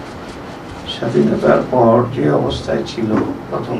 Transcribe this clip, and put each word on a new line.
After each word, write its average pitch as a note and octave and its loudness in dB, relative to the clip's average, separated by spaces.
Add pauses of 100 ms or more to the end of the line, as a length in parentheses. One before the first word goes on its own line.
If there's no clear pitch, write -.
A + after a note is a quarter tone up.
(960)
স্বাধীনতার - 2 (120)
পর A#2+ 6 (200)
যে C#3+ 0 (160)
অবস্থায় - -2
ছিল G#2+ -2 (400)
প্রথম A#2+ -6